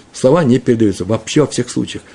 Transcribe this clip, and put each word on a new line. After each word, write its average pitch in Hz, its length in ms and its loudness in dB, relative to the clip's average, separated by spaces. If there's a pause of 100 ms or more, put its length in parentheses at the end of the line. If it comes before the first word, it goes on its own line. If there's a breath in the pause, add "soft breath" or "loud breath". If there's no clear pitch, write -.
(140)
слова 156 300 2
не 131 160 2
передаются 113 460 0
вообще 110 360 -2
во 135 60 2
всех - 220 -6
случаях. - 340 -6 (120)